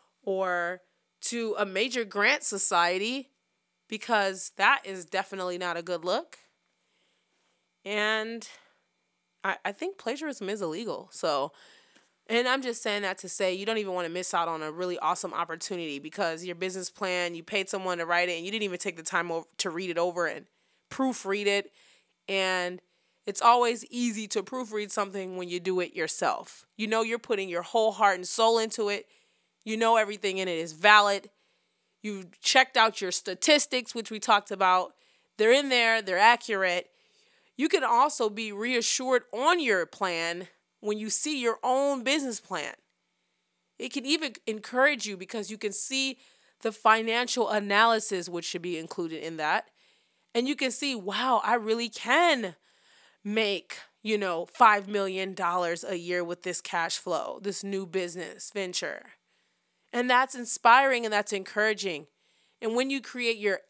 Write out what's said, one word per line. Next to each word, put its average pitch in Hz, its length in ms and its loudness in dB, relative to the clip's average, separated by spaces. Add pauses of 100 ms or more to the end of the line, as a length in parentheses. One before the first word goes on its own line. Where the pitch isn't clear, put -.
(220)
or 180 580 -2 (400)
to 226 380 -2
a 202 80 2
major 233 380 -2
grant 208 380 0
society, 190 840 0 (580)
because 202 720 -2
that 214 280 6
is 190 200 -10
definitely 185 540 -6
not 175 180 -4
a 170 60 -8
good 170 220 -6
look. 226 340 -2 (1500)
And 220 640 -2 (960)
I, 196 200 -2
I 202 80 -4
think 370 260 -8
plagiarism 262 500 -6
is 202 140 -4
illegal. 170 500 -6
So, 147 400 -2 (760)
and 240 220 0
I'm 262 140 2
just 240 200 -4
saying 208 200 -2
that 190 160 -4
to 185 100 -12
say 185 260 0
you 190 120 -6
don't 226 120 0
even 196 140 -4
wanna 180 160 -2
miss 175 260 -4
out 170 140 2
on 160 140 -4
a 156 100 -8
really 180 260 -4
awesome 175 360 -2
opportunity 165 640 -6
because 165 460 -6
your 175 120 -8
business 185 340 -6
plan, 180 440 -2
you 170 100 -12
paid 196 240 -4
someone 185 300 -2
to 165 80 -4
write 175 220 2
it 175 80 -2
and 165 80 -8
you 190 60 -6
didn't 214 140 -2
even 180 140 -4
take 180 180 -6
the 160 60 -14
time 175 280 -2
o-, 165 160 -4 (120)
to 190 120 -2
read 175 200 -6
it 165 80 -4
over 170 280 0
and 151 200 -8 (440)
proofread 208 560 -2
it. 202 260 0 (560)
And 185 540 -2 (420)
it's 202 180 -4
always 240 420 4
easy 226 440 -4
to 202 140 -2
proofread 214 480 -6
something 190 460 -4
when 180 120 -8
you 175 120 -4
do 185 180 0
it 175 160 -2
yourself. - 720 -2 (100)
You 214 120 -6
know 226 140 2
you're 226 180 -4
putting 196 280 -4
your 170 140 -4
whole 220 300 2
heart 202 240 4
and 180 100 -6
soul 226 320 4
into 220 300 -2
it. 202 180 -4 (580)
You 220 120 -6
know 226 200 4
everything 208 420 0
in 190 100 -2
it 170 100 -2
is 165 140 -6
valid. 202 580 6 (720)
You've 196 380 -12
checked - 360 4
out 226 240 4
your 185 100 -4
statistics, 254 840 0
which 226 160 -6
we 214 100 -8
talked 208 300 2
about. 185 440 2 (440)
They're 214 140 6
in 277 160 6
there. 226 340 4
They're 185 160 -2
accurate. 196 720 4 (640)
You 285 120 0
can 330 140 2
also 240 460 4
be 214 240 -6
reassured 247 680 0 (100)
on 320 280 2
your 196 260 2
plan 170 600 -4 (320)
when 214 180 -4
you 214 120 -6
see 294 300 0
your 233 240 0
own 269 400 2
business 269 340 0
plan. 147 360 -8 (1040)
It 247 140 -8
can 262 140 -6
even 311 280 0 (120)
encourage 247 600 0
you 202 100 -6
because 190 340 -8
you 214 80 -12
can 208 140 -4
see 269 460 -2 (440)
the 220 80 -2
financial 226 800 2
analysis, 208 800 4
which 170 160 -6
should 175 180 -6
be 170 160 -4
included 160 440 -8
in 165 140 -8
that. 156 320 -2 (640)
And 240 120 2
you 285 80 0
can 262 160 0
see, 277 240 -2
"Wow, 214 480 0
I 214 120 2
really 226 340 0
can 254 680 2 (680)
make, 208 540 -2 (240)
you 214 160 0
know, 180 260 -2
five 208 420 6
million 196 460 -2
dollars 175 500 0
a 185 160 -4
year 175 240 -2
with 175 200 -6
this 175 180 -2
cash - 380 -2
flow, - 440 -4
this 196 220 -6
new 196 220 -4
business 175 640 -6
venture." 185 560 -8 (880)
And 247 160 0
that's 254 240 4
inspiring 240 720 6
and 214 60 -2
that's 208 200 0
encouraging. 190 760 -2 (540)
And 226 160 -2
when 269 140 0
you 269 100 -2
create 233 380 -4
your 202 320 0